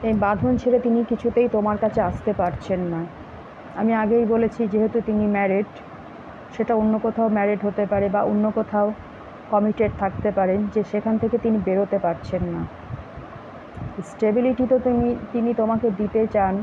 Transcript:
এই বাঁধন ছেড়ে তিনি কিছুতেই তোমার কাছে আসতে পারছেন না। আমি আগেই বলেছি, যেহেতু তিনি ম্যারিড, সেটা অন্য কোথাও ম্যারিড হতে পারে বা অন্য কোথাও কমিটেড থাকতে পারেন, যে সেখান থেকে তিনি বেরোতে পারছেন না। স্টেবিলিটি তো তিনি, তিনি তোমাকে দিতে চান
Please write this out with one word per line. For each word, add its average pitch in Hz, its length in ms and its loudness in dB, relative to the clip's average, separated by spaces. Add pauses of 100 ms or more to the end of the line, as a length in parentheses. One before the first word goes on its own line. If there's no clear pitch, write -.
এই 220 80 2 (100)
বাঁধন 214 360 2
ছেড়ে 247 260 2
তিনি 233 140 4 (100)
কিছুতেই 233 460 2
তোমার 208 260 2
কাছে 214 180 2 (100)
আসতে - 300 -2
পারছেন 180 400 -2 (120)
না। 165 80 -4 (800)
আমি 220 120 2 (100)
আগেই 233 220 4 (100)
বলেছি, 226 260 0 (120)
যেহেতু 214 260 2 (100)
তিনি 214 160 2 (120)
ম্যারিড, 196 340 2 (840)
সেটা 233 180 -2 (100)
অন্য 220 120 4 (120)
কোথাও 226 300 2
ম্যারিড 202 300 2
হতে 208 260 0
পারে 202 220 2
বা 208 60 4 (100)
অন্য 208 140 2 (140)
কোথাও 208 280 0 (640)
কমিটেড 208 420 2 (100)
থাকতে 196 260 -2 (100)
পারেন, 190 220 2 (140)
যে 214 60 2 (100)
সেখান 220 320 0
থেকে 226 220 0
তিনি 220 220 4
বেরোতে 196 320 2
পারছেন 175 440 -2 (120)
না। 165 80 -4 (1500)
স্টেবিলিটি 247 640 2
তো 254 40 6 (100)
তিনি, 240 220 2 (240)
তিনি 233 180 0 (100)
তোমাকে 220 260 2 (140)
দিতে 214 220 0 (120)
চান 190 280 2